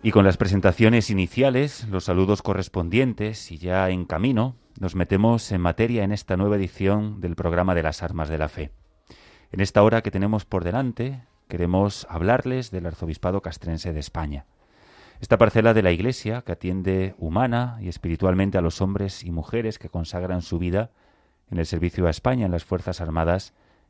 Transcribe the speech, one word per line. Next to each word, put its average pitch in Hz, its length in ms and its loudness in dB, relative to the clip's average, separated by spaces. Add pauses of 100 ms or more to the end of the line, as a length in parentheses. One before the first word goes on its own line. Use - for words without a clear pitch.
Y 110 40 4
con 98 160 8
las 92 100 6
presentaciones 98 720 4
iniciales, 123 800 0
los 95 160 -4
saludos 95 380 2
correspondientes 104 1080 -2
y 82 60 -12
ya 90 320 0
en 92 160 -2
camino, 117 500 0 (240)
nos 92 160 -4
metemos 101 560 0
en 90 120 0
materia 110 420 0
en 98 80 -2
esta 98 240 -4
nueva 101 200 2
edición 101 680 -2
del 85 140 -4
programa 87 380 0
de 82 80 0
las 78 200 -2
Armas 80 260 -4
de 78 80 -4
la 76 140 -2
Fe. 73 200 -10 (800)
En 92 120 -2
esta 101 200 4
hora 113 200 6
que 101 80 -4
tenemos 101 340 0
por 92 180 -2
delante, 123 600 -4 (260)
queremos 90 600 0
hablarles 123 600 -2
del 90 140 -8
Arzobispado 87 560 -4
Castrense 82 540 -8
de 76 60 -4
España. 73 440 -8 (800)
Esta 113 160 2
parcela 113 340 6
de 107 100 6
la 92 100 6
Iglesia 113 500 -2
que 90 100 -8
atiende 95 640 -2
humana 117 640 -2
y 92 80 -8
espiritualmente 92 680 0
a - 20 4
los 82 220 0
hombres 95 420 -4
y 87 60 -8
mujeres 107 480 -4
que 90 100 -14
consagran 87 540 -4
su 85 160 -4
vida 90 320 0 (600)
en 90 60 -6
el 82 80 0
servicio 87 440 -2
a - 20 2
España 123 340 -2
en 92 80 0
las 85 120 -4
Fuerzas 90 360 -6
Armadas 82 540 -2 (360)